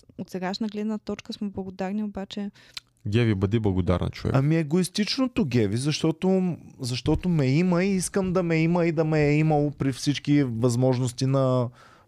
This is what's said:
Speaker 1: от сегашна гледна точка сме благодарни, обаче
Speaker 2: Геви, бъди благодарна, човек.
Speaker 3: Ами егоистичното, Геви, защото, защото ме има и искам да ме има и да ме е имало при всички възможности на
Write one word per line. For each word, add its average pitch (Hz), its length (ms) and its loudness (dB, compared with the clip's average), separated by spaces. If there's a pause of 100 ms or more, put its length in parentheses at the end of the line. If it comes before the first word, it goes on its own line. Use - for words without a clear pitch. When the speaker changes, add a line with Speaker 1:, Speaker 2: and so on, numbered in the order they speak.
(180)
Speaker 1:
от 190 120 -10
сегашна 190 380 -6
гледна 214 300 -6
точка - 360 -10
сме 202 160 -6
благодарни, 190 540 -6
обаче 202 480 -10 (560)
Speaker 2:
Геви, 110 280 2
бъди 101 240 0
благодарна, 90 500 0
човек. - 260 -2
Speaker 3:
Ами 143 200 2
егоистичното, 185 880 0
Геви, 113 320 2
защото, 160 800 0 (220)
защото 131 500 -2
ме 151 180 2
има 175 360 2
и 202 60 0
искам 185 440 -2
да 185 100 2
ме 165 140 0
има 165 280 2
и 170 60 2
да 160 140 0
ме 156 160 2
е 147 160 4
имало 151 340 2
при 135 220 -2
всички 143 500 0
възможности 123 840 0
на 131 440 2 (380)